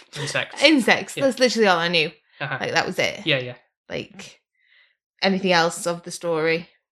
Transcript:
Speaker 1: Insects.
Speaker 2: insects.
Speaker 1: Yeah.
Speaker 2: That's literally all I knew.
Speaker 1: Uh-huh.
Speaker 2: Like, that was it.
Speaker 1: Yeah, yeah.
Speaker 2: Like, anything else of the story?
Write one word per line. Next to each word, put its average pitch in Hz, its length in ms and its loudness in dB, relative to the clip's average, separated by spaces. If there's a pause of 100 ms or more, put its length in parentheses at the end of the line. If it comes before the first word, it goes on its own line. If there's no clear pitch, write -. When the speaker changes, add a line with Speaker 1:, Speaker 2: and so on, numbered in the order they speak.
(160)
Speaker 1:
Insects. 135 460 -6
Speaker 2:
insects. 226 540 4
Speaker 1:
Yeah. 277 80 -2
Speaker 2:
That's 254 140 0
literally 226 300 4
all 180 100 4
I 170 100 0
knew. 170 220 0 (300)
Speaker 1:
Uh-huh. 135 200 -6
Speaker 2:
Like, - 120 -4
that 151 140 0
was 180 120 -6
it. - 280 -4
Speaker 1:
Yeah, 147 120 2
yeah. 123 180 -10 (320)
Speaker 2:
Like, - 520 -12 (840)
anything 190 300 2
else 170 340 2
of 170 180 -4
the 175 60 -16
story? 165 580 -2 (240)